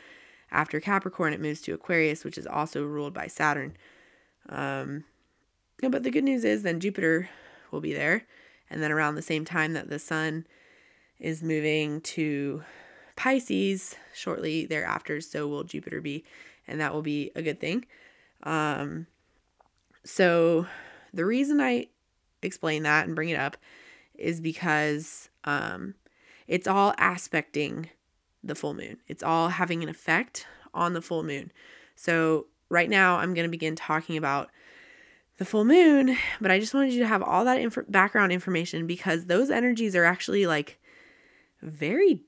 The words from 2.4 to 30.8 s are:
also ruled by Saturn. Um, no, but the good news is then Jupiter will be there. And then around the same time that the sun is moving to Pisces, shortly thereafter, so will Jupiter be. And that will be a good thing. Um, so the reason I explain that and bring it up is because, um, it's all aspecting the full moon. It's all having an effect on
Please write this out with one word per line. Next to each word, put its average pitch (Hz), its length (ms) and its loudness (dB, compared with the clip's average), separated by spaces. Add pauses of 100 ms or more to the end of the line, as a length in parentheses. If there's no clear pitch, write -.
also 147 380 -4
ruled 147 280 -6
by - 140 -8
Saturn. 147 500 -2 (720)
Um, 139 560 -6 (800)
no, 262 80 2
but 247 120 0
the 254 80 -2
good 269 140 2
news 254 200 0
is 214 180 0
then 170 180 -2
Jupiter 185 480 0 (420)
will 151 100 -6
be 156 120 -4
there. 151 340 -2 (440)
And 156 120 -6
then 151 100 0
around 151 240 0
the 160 60 -6
same 156 220 -2
time 160 300 -2
that - 160 -6
the 147 80 -6
sun 160 480 -4 (720)
is 160 240 -6
moving 151 580 0
to 147 600 -4 (540)
Pisces, 196 800 0 (200)
shortly 160 500 -4
thereafter, 151 560 -4
so 151 260 -6
will 147 180 -6
Jupiter 156 360 -10
be. 151 240 -8 (420)
And 156 140 -6
that 147 140 -4
will 151 80 -4
be 147 320 -4
a 165 80 -6
good 156 180 -6
thing. 185 240 -4 (600)
Um, 156 640 -4 (960)
so 170 640 4 (460)
the 170 140 -2
reason 277 340 2
I 247 280 0 (540)
explain 156 420 -2
that 151 220 4
and 165 80 -6
bring 160 140 -2
it 156 100 -2
up 139 180 -4 (580)
is 165 260 -4
because, 156 880 -2 (160)
um, 143 500 -4 (540)
it's 180 180 -2
all 202 320 4
aspecting 160 920 -2 (520)
the 147 120 -8
full 151 200 -6
moon. - 320 -12
It's - 160 -14
all 165 280 2
having 175 320 -2
an 156 60 -6
effect - 580 -2 (260)
on 175 220 0